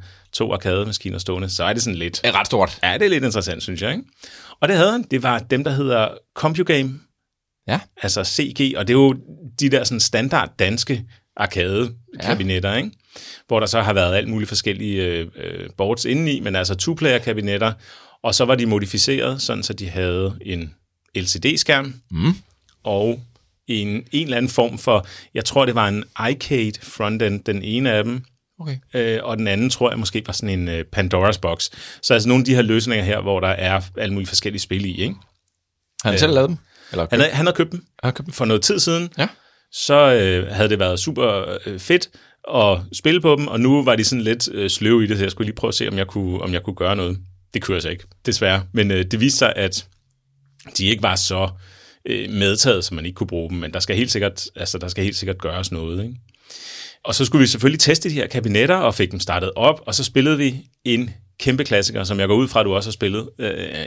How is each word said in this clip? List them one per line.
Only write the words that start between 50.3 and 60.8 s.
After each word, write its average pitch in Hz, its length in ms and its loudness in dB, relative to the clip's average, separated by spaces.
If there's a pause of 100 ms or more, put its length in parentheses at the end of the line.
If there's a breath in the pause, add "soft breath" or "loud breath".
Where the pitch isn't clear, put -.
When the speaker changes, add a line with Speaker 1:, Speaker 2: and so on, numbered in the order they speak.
Speaker 1:
de 95 80 0
ikke 104 180 2
var 95 120 2
så, 95 340 0 (560 soft breath)
øh, 104 240 -4
medtaget, 101 560 2
så - 100 -8
man 80 100 -6
ikke 90 100 -8
kunne 98 120 -4
bruge 82 220 -4
dem, 90 80 -4
men 82 160 -8
der 92 60 -4
skal 98 160 -2
helt 120 160 0
sikkert, 101 340 -2 (100)
altså, 90 220 -6
der 90 100 -8
skal 92 160 -4
helt 98 120 -2
sikkert 95 220 -6
gøres 90 340 -6
noget, 85 320 -6
ikke? 123 120 -10 (880 loud breath)
Og 113 120 -2
så 127 100 2
skulle 139 160 4
vi 127 60 6
selvfølgelig 127 320 2
teste 160 300 2
de 156 40 -2
her 139 140 -2
kabinetter, 117 480 2
og 135 200 2
fik 92 160 0
dem 95 80 -6
startet 90 360 -2
op, 151 300 4
og 110 100 -4
så 139 80 -2
spillede 143 340 2
vi 135 180 0 (300)